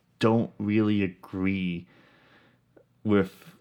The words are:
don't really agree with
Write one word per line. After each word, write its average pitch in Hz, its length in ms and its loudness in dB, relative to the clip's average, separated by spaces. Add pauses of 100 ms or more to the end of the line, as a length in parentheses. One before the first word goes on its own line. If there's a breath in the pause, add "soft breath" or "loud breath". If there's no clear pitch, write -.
(200)
don't 113 380 2
really 104 460 0
agree 92 840 -4 (1160 soft breath)
with 101 300 0 (280)